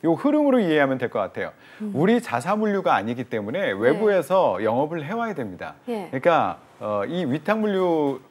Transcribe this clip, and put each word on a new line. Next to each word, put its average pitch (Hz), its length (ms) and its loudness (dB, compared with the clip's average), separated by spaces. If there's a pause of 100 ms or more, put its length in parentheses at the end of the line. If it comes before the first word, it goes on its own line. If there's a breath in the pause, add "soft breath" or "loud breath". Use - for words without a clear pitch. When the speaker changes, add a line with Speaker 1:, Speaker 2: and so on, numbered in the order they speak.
Speaker 1:
요 165 80 4
흐름으로 285 480 4
이해하면 147 380 2
될 123 100 -2
것 110 120 -2
같아요. 92 320 -6 (280 loud breath)
Speaker 2:
음. 208 140 -8
Speaker 1:
우리 202 260 4
자사 143 340 -4
물류가 196 400 0
아니기 117 300 -2
때문에 117 360 -4
Speaker 2:
네. 147 120 -2
Speaker 1:
외부에서 170 880 2
영업을 143 420 -2
해와야 220 300 -6
됩니다. 92 420 -10 (120)
Speaker 2:
예. 208 200 -8
Speaker 1:
그러니까, 131 500 2 (200)
어, 104 280 -2
이 170 180 -4
위탁 156 360 -2
물류 175 600 0 (100)